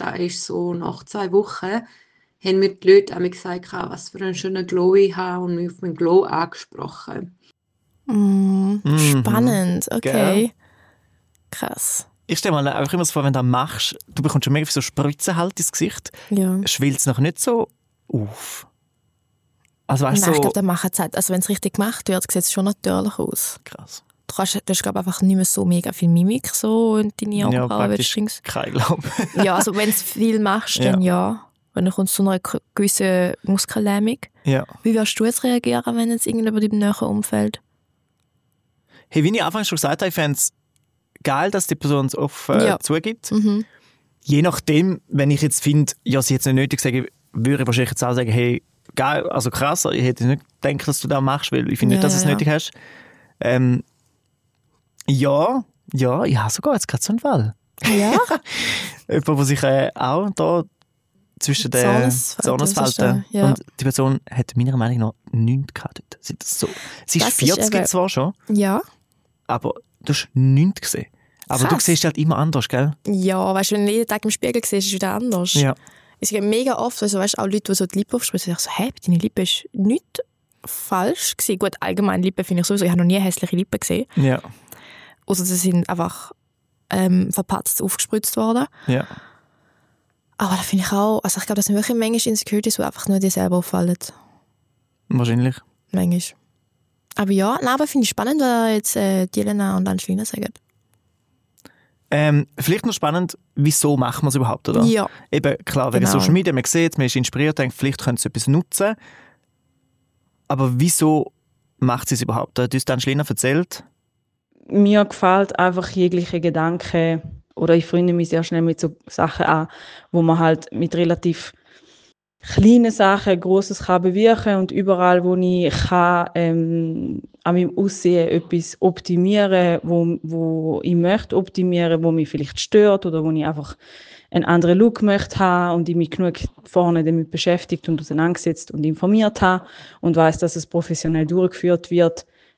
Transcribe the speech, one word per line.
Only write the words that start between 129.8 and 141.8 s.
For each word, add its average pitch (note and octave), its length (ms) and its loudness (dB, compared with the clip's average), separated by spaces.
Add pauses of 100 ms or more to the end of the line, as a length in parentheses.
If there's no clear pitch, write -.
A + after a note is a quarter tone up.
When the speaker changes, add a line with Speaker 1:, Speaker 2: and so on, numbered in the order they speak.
Speaker 4:
wo, E3+ 380 0
wo D#3+ 600 -2
ich F3+ 140 0
möchte F3+ 400 0
optimieren, F3 640 0
wo E3 80 2
mich D#3+ 180 0
vielleicht - 300 -6
stört G#3 480 4
oder D#3+ 160 -2
wo D#3 80 0
ich D#3 140 0
einfach D3+ 320 -6 (540)
einen E3+ 140 0
anderen F3 340 4
Look A3+ 240 4
möchte G3+ 360 0
haben F3+ 380 2
und E3+ 120 0
ich E3+ 60 -2
mich E3 160 0
genug F3 280 -2 (260)
vorne E3+ 400 2
damit D#3+ 260 0
beschäftigt F3 580 -2
und D#3+ 120 0
auseinandergesetzt D#3+ 720 -2
und D3+ 120 -2
informiert G#3 580 2
habe F#3 240 2 (340)
und E3+ 160 0
weiss, D#3+ 220 4
dass E3 180 -2
es D#3+ 100 -8
professionell D#3+ 600 -2
durchgeführt F3 640 0